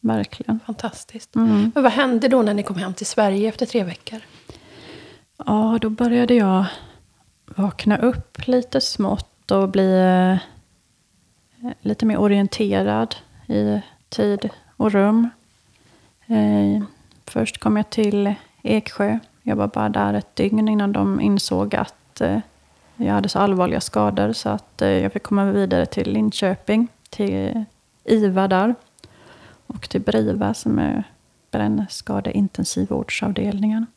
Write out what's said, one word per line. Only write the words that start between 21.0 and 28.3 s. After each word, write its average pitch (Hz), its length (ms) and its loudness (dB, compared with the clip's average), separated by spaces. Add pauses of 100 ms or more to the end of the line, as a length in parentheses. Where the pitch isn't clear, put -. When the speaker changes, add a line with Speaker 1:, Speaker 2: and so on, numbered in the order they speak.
Speaker 1:
insåg 202 540 0
att, - 460 -6
eh, 202 180 0 (580)
jag 202 180 -2
hade 202 140 0
så - 100 -2
allvarliga 185 420 0
skador 208 520 0
så 220 160 -6
att, - 340 -6
eh, 190 60 2
jag 196 240 0
fick 202 100 -6
komma 196 220 0
vidare 190 420 0
till - 260 -4
Linköping, 214 760 0 (220)
till 196 540 -4 (400)
iva 196 440 2